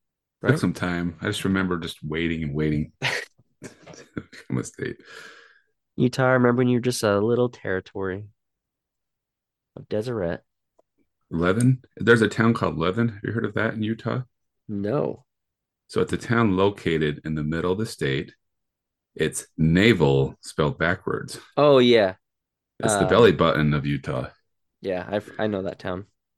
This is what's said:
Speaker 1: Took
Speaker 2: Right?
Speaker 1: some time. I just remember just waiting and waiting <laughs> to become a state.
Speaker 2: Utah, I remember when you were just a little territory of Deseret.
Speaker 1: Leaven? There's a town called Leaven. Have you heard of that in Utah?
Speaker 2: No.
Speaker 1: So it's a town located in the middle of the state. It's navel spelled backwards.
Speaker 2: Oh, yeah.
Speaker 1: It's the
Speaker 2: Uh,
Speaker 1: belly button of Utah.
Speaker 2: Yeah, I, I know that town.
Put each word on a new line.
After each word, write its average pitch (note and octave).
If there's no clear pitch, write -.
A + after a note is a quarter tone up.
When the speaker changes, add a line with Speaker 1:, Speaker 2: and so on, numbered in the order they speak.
Speaker 1:
Took -
Speaker 2:
Right? D3+
Speaker 1:
some F2+
time. F2
I -
just G2+
remember F#2+
just E2
waiting D#2+
and C#2+
waiting D2+
<laughs> -
to -
become -
a -
state. -
Speaker 2:
Utah, B2+
I B2+
remember B2
when B2
you B2
were A#2
just B2
a G2+
little A#2+
territory F#2+
of -
Deseret. G#2+
Speaker 1:
Leaven? G2+
There's A#2
a G2+
town A#2
called E2+
Leaven. G2
Have G#2+
you G#2+
heard A2
of G#2
that A2
in A2
Utah? A2+
Speaker 2:
No. G#2
Speaker 1:
So -
it's F#2
a F2
town A2+
located E2
in D#2
the D2+
middle E2
of F#2+
the A2
state. -
It's -
navel E2
spelled D2
backwards. -
Speaker 2:
Oh, C#3+
yeah. A2
Speaker 1:
It's A2
the G2
Speaker 2:
Uh, -
Speaker 1:
belly G2+
button D2+
of C#2+
Utah. C2+
Speaker 2:
Yeah, F2+
I, -
I G#2+
know G2
that F#2
town. F#2+